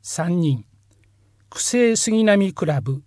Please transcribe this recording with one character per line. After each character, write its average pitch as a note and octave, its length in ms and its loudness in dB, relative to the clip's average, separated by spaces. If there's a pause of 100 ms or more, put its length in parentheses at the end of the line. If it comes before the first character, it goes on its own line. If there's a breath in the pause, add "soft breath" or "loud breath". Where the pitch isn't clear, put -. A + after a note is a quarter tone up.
三 F3 380 -4
人。 C#3 260 0 (840)
区 - 80 -16
政 A#3+ 400 2
杉 A3 260 0
並 G3+ 300 2
ク - 120 -4
ラ D3+ 140 0
ブ C3+ 280 -6